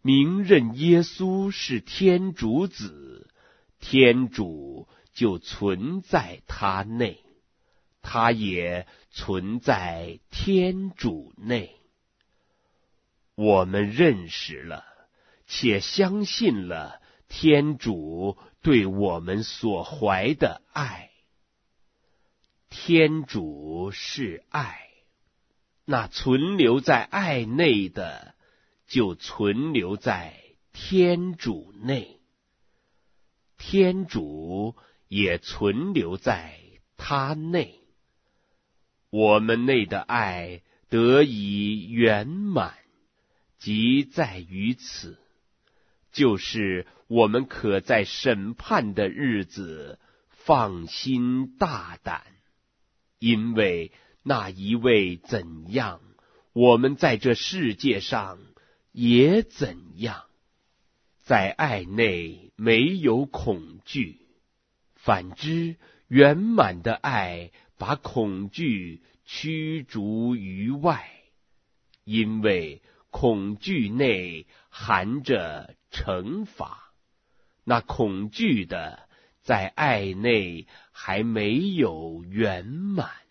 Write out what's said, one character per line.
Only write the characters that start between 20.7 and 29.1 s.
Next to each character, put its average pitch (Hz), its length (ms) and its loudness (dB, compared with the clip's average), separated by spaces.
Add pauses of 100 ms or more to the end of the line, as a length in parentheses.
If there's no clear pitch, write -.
爱。 123 360 -8 (1600)
天 160 560 4
主 80 640 -8
是 - 580 -10
爱， - 400 -8 (960)
那 120 220 -2
存 147 500 0
留 131 240 6
在 127 200 2
爱 160 440 -4
内 113 440 2
的， 80 460 -12 (500)
就 101 300 0